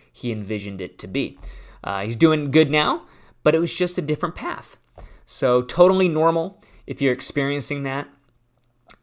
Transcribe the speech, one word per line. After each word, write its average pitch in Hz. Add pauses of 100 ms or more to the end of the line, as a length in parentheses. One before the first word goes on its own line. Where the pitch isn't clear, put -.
(120)
he 120
envisioned 101
it -
to 92
be. 98 (460)
Uh, 98
he's 117
doing 151
good 151
now, 160 (400)
but 151
it 160
was 170
just 175
a 165
different 151
path. - (480)
So 123
totally 180
normal 165 (240)
if -
you're 131
experiencing 143
that. 139 (960)